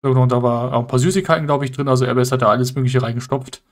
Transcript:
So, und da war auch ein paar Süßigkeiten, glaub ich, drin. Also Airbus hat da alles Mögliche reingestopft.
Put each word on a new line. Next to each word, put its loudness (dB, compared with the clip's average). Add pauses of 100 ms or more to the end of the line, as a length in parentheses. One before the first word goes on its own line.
So, 0
und 4
da 2
war 0
auch 0
ein -6
paar 0
Süßigkeiten, 0
glaub 0
ich, -4
drin. -6
Also 2
Airbus 0
hat 0
da 4
alles 0
Mögliche 0
reingestopft. -6